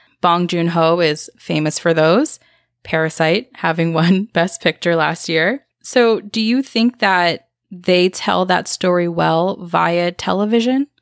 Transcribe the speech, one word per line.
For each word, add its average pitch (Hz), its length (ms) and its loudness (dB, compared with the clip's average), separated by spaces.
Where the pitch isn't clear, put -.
Bong 175 260 2
Joon-ho 170 540 0
is 151 360 0
famous 156 420 -4
for 165 140 0
those, 165 460 2
Parasite 160 720 -2
having 165 380 -2
<laughs> 160 60 -2
won 185 280 2
Best 175 360 -2
Picture 170 340 0
last 156 320 -2
year. 170 360 -2
So 233 380 2
do 208 200 -6
you 240 220 0
think 240 380 -2
that 180 480 0
they 180 380 2
tell 185 380 -2
that 180 220 -2
story 175 400 0
well 165 480 0
via 175 560 -2
television, 226 720 -2